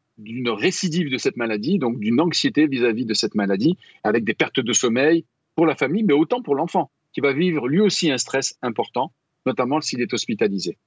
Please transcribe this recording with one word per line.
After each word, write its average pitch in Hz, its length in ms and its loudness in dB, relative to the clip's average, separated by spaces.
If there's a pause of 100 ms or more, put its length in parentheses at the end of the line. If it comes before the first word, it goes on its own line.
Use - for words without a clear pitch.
(180)
d'une 117 320 -6
récidive 160 600 -2
de 131 80 -2
cette 127 200 -4
maladie, 117 420 -2
donc 123 220 -2
d'une 117 180 2
anxiété 151 480 2
vis-à-vis 120 380 -2
de 110 80 -2
cette 104 200 -2
maladie, 104 440 0 (260)
avec 110 220 0
des 104 80 0
pertes - 260 -2
de 120 140 0
sommeil 139 500 2 (320)
pour 170 100 2
la 156 80 4
famille, 147 300 -2
mais 190 80 4
autant 160 300 2
pour 143 140 -2
l'enfant, 160 360 -2 (220)
qui - 80 -6
va 143 100 2
vivre 147 380 0
lui 156 100 4
aussi 185 320 2
un 127 60 0
stress - 440 -4
important, 120 520 -4 (320)
notamment 131 340 0
s'il 131 220 -4
est 113 120 -4
hospitalisé. 101 720 -2